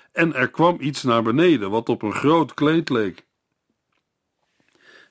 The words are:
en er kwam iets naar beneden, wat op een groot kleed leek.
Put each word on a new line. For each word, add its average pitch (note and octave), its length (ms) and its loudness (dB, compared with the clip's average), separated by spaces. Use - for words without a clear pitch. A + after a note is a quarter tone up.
en E3 220 -2
er B2+ 160 0
kwam E3+ 300 2
iets D3 240 -6
naar A#2 200 2
beneden, A#2+ 460 2
wat A2+ 200 -4
op A2+ 120 -2
een G#2 120 -4
groot D3+ 400 0
kleed D#3+ 360 0
leek. G#2+ 360 -4